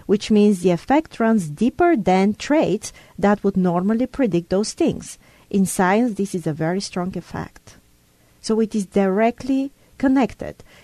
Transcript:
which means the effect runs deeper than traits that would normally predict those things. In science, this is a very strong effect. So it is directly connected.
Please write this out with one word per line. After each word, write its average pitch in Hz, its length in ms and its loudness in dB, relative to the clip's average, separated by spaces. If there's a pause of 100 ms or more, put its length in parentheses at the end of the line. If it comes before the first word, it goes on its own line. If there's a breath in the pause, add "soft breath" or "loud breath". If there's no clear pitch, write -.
which - 260 0
means 208 300 4
the 180 100 2
effect 269 480 0
runs 220 300 2
deeper 294 480 0
than 190 380 2
traits 220 580 -2 (260 loud breath)
that 202 240 2
would 196 140 0
normally 185 480 0
predict 175 440 -2
those 202 240 -2
things. - 440 -4 (320 soft breath)
In 196 160 0
science, 202 480 0
this 196 220 -6
is 170 120 -6
a 156 60 -2
very 165 260 -4
strong 185 380 -8
effect. - 580 -14 (640 soft breath)
So 220 200 -2
it 214 140 -4
is 202 100 -2
directly 233 840 0 (260 soft breath)
connected. 262 640 -2 (200 soft breath)